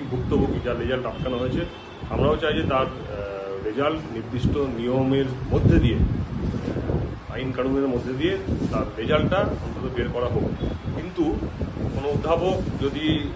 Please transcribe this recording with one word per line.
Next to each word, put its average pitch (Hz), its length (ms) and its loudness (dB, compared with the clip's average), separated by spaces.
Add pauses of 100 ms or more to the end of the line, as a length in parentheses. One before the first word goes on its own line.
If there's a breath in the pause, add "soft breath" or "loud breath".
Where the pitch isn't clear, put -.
ভুক্তভোগী, 131 540 2
যার 120 160 -2
রেজাল্ট 123 260 0
আটকানো 123 320 -2
হয়েছে, 127 280 0 (440)
আমরাও 139 280 4
চাই 151 160 0
যে 156 160 0
তার, 131 160 4
আহ, 98 800 -6
রেজাল্ট 143 340 0 (140)
নির্দিষ্ট 113 440 0
নিয়মের 131 680 2 (260)
মধ্যে 170 280 8
দিয়ে, - 180 4 (1300)
আইন 127 220 -4
কানুনের 135 360 2
মধ্যে 120 260 0
দিয়ে 175 240 0 (340)
তার 110 140 0 (120)
রেজাল্টটা 156 400 2
অন্তত - 580 -2
বের 120 140 -2
করা 120 180 0
হোক। - 160 2 (520)
কিন্তু 175 280 -2 (720)
কোনো 143 140 -2
অধ্যাপক 165 720 0
যদি 143 540 0